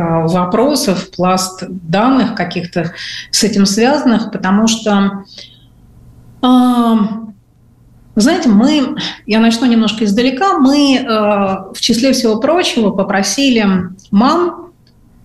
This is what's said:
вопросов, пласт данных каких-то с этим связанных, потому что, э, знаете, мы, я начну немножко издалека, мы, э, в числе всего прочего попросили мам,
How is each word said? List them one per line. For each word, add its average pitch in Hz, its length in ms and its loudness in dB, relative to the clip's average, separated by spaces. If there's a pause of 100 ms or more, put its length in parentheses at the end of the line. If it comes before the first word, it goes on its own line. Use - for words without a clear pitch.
(280)
вопросов, 185 840 0
пласт 185 580 -2
данных 196 680 0
каких-то 175 580 -6 (380)
с - 120 0
этим 202 220 2
связанных, 226 640 0
потому 196 360 0
что, 196 560 0 (1200)
э, 247 500 4 (1200)
знаете, 311 340 0
мы, 254 460 2 (300)
я 220 140 0
начну 226 260 2
немножко 220 400 0
издалека, 262 540 0
мы, 277 380 2
э, 247 100 -4
в 208 720 -2
числе 254 340 0
всего 220 260 0
прочего 277 520 0
попросили 202 760 0 (460)
мам, 311 600 0 (540)